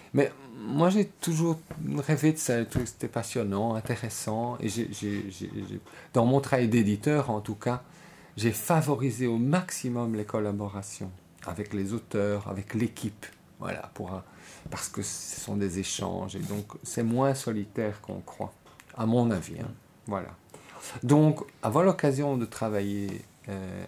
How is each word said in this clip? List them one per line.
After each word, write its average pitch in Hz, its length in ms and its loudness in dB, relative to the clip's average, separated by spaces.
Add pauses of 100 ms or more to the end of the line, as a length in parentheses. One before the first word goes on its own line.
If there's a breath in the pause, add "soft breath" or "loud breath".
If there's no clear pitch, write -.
(140 loud breath)
Mais 135 180 4 (260)
moi, 135 320 4
j'ai 202 160 4
toujours 165 540 0 (380)
rêvé 151 360 4
de 156 40 -10
ça, 120 220 0
j'ai 113 80 0
trouvé - 180 0
que - 60 -8
c'était - 180 -6
passionnant, 110 640 0
intéressant, 113 880 -4
et 113 80 0
j'ai, 110 240 -2
j'ai, 101 380 -4
j'ai, 92 180 -8 (180)
j'ai, 101 120 -8 (340 loud breath)
dans 117 120 6
mon 131 140 6
travail 123 300 2
d'éditeur, 120 600 4
en 107 120 -2
tout 104 140 -6
cas, 123 280 -2 (540 loud breath)
j'ai 110 140 4
favorisé 127 760 2
au 113 100 2
maximum 120 760 0
les 104 80 0
collaborations 101 880 -4 (340)
avec 101 280 -6
les 98 200 -2
auteurs, 101 540 0
avec 98 260 -6
l'équipe, 110 520 -2 (340)
voilà, 92 360 -8
pour 92 180 -8
un, 92 100 -8 (480 loud breath)
parce - 160 -6
que - 140 -6
ce - 400 -8
sont 101 160 -4
des 95 220 0
échanges, 92 580 -4
et - 20 -6
donc 101 280 -4 (160)
c'est - 200 -2
moins 127 300 4
solitaire 107 680 -4
qu'on 95 200 -10
croit, - 320 -10 (420 loud breath)
à 113 100 -2
mon 117 240 6
avis, 87 300 -2
hein, 110 120 -8 (360)
voilà. 98 220 -6 (720 loud breath)
Donc, 147 400 6 (220)
avoir 131 200 4
l'occasion 143 540 4
de 117 80 0
travailler, 101 760 -2 (280)
euh, 92 380 -8